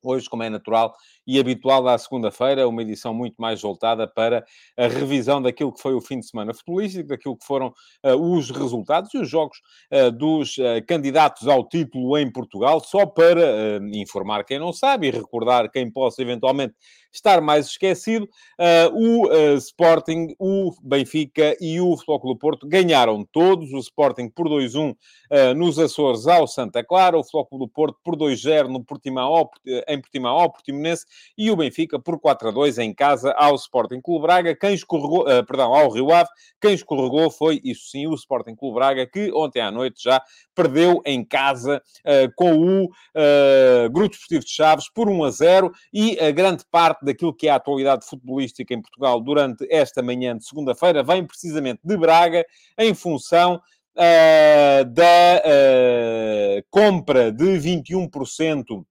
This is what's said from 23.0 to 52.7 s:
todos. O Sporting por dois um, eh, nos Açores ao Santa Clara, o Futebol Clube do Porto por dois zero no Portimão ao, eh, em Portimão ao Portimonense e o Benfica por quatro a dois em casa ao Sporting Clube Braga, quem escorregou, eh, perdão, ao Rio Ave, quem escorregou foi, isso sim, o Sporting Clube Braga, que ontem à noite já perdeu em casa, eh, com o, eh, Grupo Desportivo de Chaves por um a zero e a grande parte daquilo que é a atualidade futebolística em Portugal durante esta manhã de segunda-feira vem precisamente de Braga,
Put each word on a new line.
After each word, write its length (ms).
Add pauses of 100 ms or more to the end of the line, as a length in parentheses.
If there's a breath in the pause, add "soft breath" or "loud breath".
todos. 400
O 60
Sporting 500
por 220
dois 260
um, 180 (360 soft breath)
eh, 240
nos 260
Açores 480
ao 180
Santa 380
Clara, 340
o 60
Futebol 220
Clube 200
do 60
Porto 320
por 140
dois 240
zero 260
no 160
Portimão 500
ao, 160 (160)
eh, 280
em 80
Portimão 360
ao 140
Portimonense 540 (320 soft breath)
e 140
o 40
Benfica 440
por 200
quatro 280
a 40
dois 280
em 120
casa 420
ao 200
Sporting 480
Clube 220
Braga, 320
quem 180
escorregou, 560
eh, 140
perdão, 280
ao 200
Rio 200
Ave, 200 (280 soft breath)
quem 140
escorregou 560
foi, 340
isso 280
sim, 160
o 80
Sporting 400
Clube 180
Braga, 320
que 260
ontem 300
à 80
noite 320
já 180 (360 soft breath)
perdeu 500
em 180
casa, 560 (240 soft breath)
eh, 320
com 220
o, 320 (240 soft breath)
eh, 800
Grupo 180
Desportivo 340
de 60
Chaves 420
por 160
um 160
a 60
zero 420 (220 soft breath)
e 260
a 120
grande 400
parte 340
daquilo 300
que 120
é 40
a 40
atualidade 520
futebolística 680
em 80
Portugal 400
durante 480
esta 320
manhã 340
de 120
segunda-feira 560
vem 240
precisamente 560
de 120
Braga, 480 (320 soft breath)